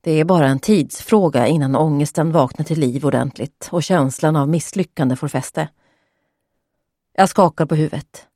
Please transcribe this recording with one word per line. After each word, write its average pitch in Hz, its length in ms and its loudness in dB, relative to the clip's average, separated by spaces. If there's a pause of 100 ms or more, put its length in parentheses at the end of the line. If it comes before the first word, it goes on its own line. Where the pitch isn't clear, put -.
Det 170 100 -4
är 156 140 2
bara 165 240 4
en 135 120 0
tidsfråga 165 840 2
innan 135 300 0
ångesten 151 560 0
vaknar 151 320 0
till 156 160 -4
liv 135 260 -2
ordentligt 131 680 -4
och 170 100 -2
känslan 156 540 0
av 143 120 0
misslyckande 156 680 -2
får 147 120 -6
fäste. 151 400 -6 (1400)
Jag 190 160 2
skakar 165 380 2
på 160 80 -2
huvudet. - 600 -4